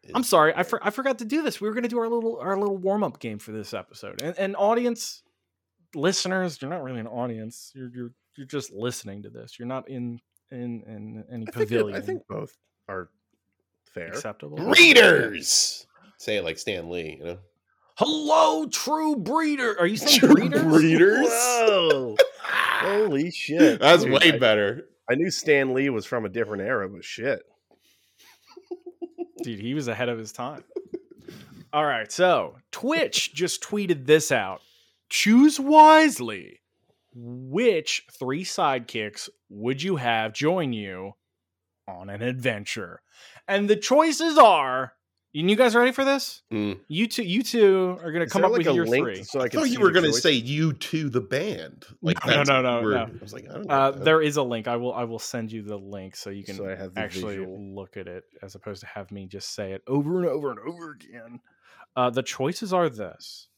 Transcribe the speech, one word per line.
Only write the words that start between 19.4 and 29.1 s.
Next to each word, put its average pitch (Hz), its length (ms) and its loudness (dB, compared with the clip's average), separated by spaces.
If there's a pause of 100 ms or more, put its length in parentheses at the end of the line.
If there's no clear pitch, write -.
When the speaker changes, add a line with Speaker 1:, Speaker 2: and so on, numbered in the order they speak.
Speaker 1:
Are 170 60 4
you 202 120 0
saying 285 220 4
Speaker 2:
True 277 140 8
Speaker 1:
breeders? - 300 4
Speaker 2:
breeders? 160 680 6
Speaker 3:
Whoa. 202 840 2 (140)
Speaker 2:
<laughs> - 140 -20
Speaker 3:
Holy 180 840 0
shit. 160 500 2
Speaker 2:
That's 147 240 8
Speaker 3:
Dude, 131 100 2
Speaker 2:
way 160 200 6
Speaker 3:
I, - 60 -2
Speaker 2:
better. 110 480 2 (220)
Speaker 3:
I 120 60 2
knew 170 140 0
Stan 139 460 2
Lee 139 160 0
was 110 160 -4
from 117 180 -4
a 98 40 -4
different 101 340 -4
era, 104 260 -4
but 92 160 -18
shit. 117 380 -6 (2000)